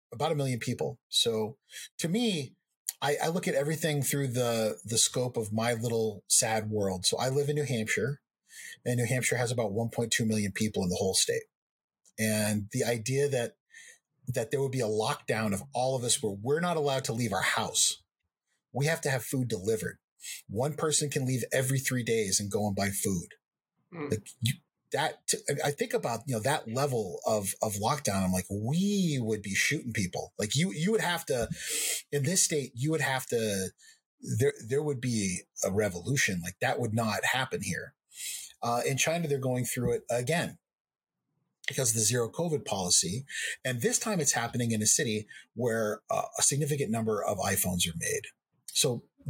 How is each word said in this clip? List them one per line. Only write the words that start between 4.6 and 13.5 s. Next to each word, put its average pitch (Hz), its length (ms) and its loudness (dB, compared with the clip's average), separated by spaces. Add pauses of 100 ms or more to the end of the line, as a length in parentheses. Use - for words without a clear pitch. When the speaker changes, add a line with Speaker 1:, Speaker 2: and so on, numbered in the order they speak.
Speaker 1:
the 110 120 -2
scope - 380 2
of 107 160 -2
my 113 220 2
little 113 560 0
sad 110 400 2
world. 98 360 0
So - 120 2
I 127 100 0
live 139 220 2
in 147 60 0
New 147 100 0
Hampshire, 120 560 -2 (640)
and 123 100 2
New 120 100 2
Hampshire 117 300 2
has 120 160 0
about 113 220 0
one 113 160 0
point 117 220 -2
two - 120 2
million 107 300 2
people 107 300 0
in 90 60 2
the 87 60 0
whole 95 180 0
state. - 300 2 (760)
And 107 540 0
the 127 140 0
idea 120 420 0
that, 123 300 -2 (720)